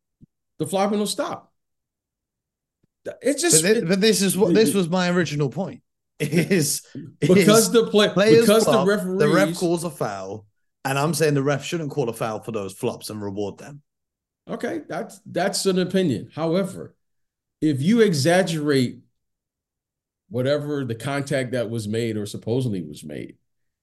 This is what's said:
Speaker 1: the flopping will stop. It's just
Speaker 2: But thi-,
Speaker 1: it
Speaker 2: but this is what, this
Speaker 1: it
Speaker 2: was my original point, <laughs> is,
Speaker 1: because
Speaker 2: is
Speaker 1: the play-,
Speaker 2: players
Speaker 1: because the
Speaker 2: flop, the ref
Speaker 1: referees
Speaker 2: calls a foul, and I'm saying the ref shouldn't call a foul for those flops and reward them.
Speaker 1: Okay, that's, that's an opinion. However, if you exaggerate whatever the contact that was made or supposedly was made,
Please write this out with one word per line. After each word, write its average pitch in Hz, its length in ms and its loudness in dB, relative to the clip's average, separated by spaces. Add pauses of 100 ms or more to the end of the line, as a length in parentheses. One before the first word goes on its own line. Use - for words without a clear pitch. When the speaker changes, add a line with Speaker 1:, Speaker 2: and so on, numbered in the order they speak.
(580)
Speaker 1:
the 156 80 -6
flopping 202 320 0
will 208 80 -2
stop. - 440 -8 (1700)
It's 277 200 -2
just 330 200 4
Speaker 2:
But 190 100 4
thi-, 220 60 2
Speaker 1:
it 175 100 -2
Speaker 2:
but 190 120 0
this 196 220 2
is 185 140 0
what, 180 180 2
this 214 160 4
Speaker 1:
it - 40 -2
Speaker 2:
was 185 140 0
my 180 220 0
original 151 380 -2
point, 151 340 -10 (180)
<laughs> - 180 -20
is, 156 680 0 (360)
Speaker 1:
because 202 460 6
Speaker 2:
is - 40 -2
Speaker 1:
the 226 160 4
play-, 208 220 4
Speaker 2:
players 220 320 6
Speaker 1:
because 220 240 6
the 151 80 2
Speaker 2:
flop, - 140 2
the 185 420 2
ref 160 80 4
Speaker 1:
referees 180 220 2
Speaker 2:
calls 170 260 0
a 170 60 -6
foul, 101 560 -8 (380)
and 139 140 0
I'm 151 160 2
saying 147 200 2
the 139 80 0
ref 143 220 -2
shouldn't 165 260 -6
call 131 180 -2
a 113 40 -4
foul 110 280 -6
for - 120 -10
those 98 220 -6
flops - 360 -8
and 107 120 -10
reward 101 360 -8
them. 143 240 -18 (680)
Speaker 1:
Okay, 233 400 -8
that's, 170 380 -12
that's 185 400 -4
an 185 120 2
opinion. 175 560 0
However, 165 600 -4 (680)
if 143 220 0
you 226 180 4
exaggerate 156 1000 2 (1300)
whatever 143 560 -2
the 113 100 -6
contact 139 580 -4
that 120 180 -4
was 113 180 -6
made 113 280 -2
or 104 100 -6
supposedly 110 560 -4
was 73 220 -16
made, 71 320 -12 (460)